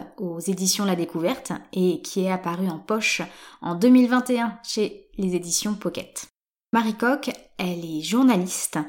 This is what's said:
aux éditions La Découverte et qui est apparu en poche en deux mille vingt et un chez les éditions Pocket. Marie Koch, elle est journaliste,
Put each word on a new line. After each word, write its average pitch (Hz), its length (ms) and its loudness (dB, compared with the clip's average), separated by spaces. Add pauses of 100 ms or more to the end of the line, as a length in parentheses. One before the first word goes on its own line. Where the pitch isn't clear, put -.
(180)
aux 170 200 -6
éditions 190 460 0
La 196 100 2
Découverte 170 580 -4 (200)
et 180 300 0
qui - 220 -2
est 185 60 0
apparu 185 380 -2
en 160 100 -4
poche 220 440 -2 (400)
en 170 120 -4
deux 180 140 4
mille 254 220 8
vingt 247 180 2
et 247 100 2
un 233 240 -4
chez - 540 -4
les 185 180 0
éditions 175 380 -2
Pocket. - 540 -8 (480)
Marie 220 180 2
Koch, 262 380 0 (260)
elle 180 260 -4
est 160 200 -6
journaliste, 190 760 2 (100)